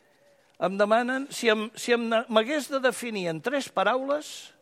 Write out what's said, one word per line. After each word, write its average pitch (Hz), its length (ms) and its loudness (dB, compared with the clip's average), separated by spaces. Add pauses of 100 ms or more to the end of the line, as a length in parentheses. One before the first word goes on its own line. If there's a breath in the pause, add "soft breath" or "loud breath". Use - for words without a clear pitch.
(600 soft breath)
«Em 185 160 0
demanen, 240 560 2
si - 160 -2
em, 214 240 2
si - 200 -2
em 233 160 0
na-, 226 200 2
m'hagués 240 400 2
de 269 160 -2
definir 220 460 -2
en 160 100 -4
tres 262 320 -2
paraules 262 880 -2